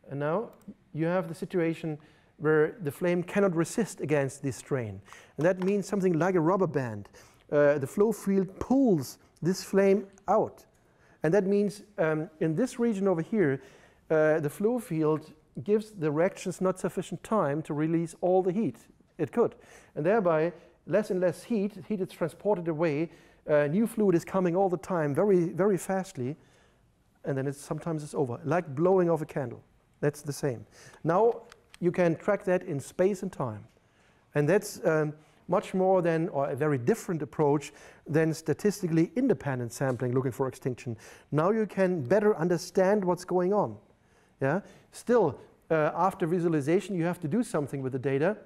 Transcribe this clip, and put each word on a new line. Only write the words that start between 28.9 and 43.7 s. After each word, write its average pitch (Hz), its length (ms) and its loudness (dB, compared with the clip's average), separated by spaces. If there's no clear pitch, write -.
off 156 100 2
a 156 60 -6
candle. 123 360 -8
That's 147 220 -2
the 147 100 -6
same. 120 340 -4
Now 202 380 2
you 175 140 0
can 170 240 2
track 202 280 -2
that 180 180 0
in 143 180 -6
space 190 420 0
and 190 80 -6
time. 107 340 -8
And 147 140 2
that's, 202 360 0
um, 156 280 2
much 185 280 -2
more 185 260 4
than, 165 300 0
or 139 180 -2
a 143 80 -4
very 147 220 0
different 165 420 -2
approach 147 520 0
than 160 260 2
statistically 165 840 0
independent 139 560 0
sampling 127 420 -2
looking 131 180 0
for 135 160 -4
extinction. 123 480 -8
Now 156 200 2
you 220 160 0
can 185 340 0
better 208 360 4
understand 185 680 2
what's 175 200 -2
going 180 280 0
on. 135 240 0